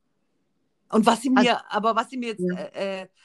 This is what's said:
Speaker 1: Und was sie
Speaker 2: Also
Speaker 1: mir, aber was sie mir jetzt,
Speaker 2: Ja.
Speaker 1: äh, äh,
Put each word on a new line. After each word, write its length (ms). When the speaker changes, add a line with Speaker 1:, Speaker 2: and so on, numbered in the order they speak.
Speaker 1:
Und 160
was 160
sie 120
Speaker 2:
Also 160
Speaker 1:
mir, 220
aber 240
was 140
sie 80
mir 120
jetzt, 140
Speaker 2:
Ja. 120
Speaker 1:
äh, 460
äh, 60